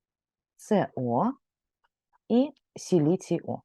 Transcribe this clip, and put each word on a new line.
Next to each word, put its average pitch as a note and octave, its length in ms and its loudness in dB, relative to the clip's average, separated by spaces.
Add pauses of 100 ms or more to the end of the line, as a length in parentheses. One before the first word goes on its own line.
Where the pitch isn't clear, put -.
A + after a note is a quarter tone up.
(580)
С F#3+ 380 0
О C3 360 0 (960)
і C4 260 0 (220)
сіліцій E3+ 680 0
О. - 220 -10